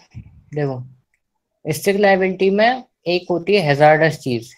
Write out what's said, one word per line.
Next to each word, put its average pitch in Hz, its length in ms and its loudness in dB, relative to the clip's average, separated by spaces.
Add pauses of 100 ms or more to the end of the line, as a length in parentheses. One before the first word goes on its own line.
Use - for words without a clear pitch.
(540)
देखो, 135 280 -4 (840)
strict 175 340 -2
liability 190 520 2
में 233 320 0 (240)
एक 175 220 -4
होती 175 260 -2
है 202 60 2
hazardous 151 580 2
चीज, 117 380 -8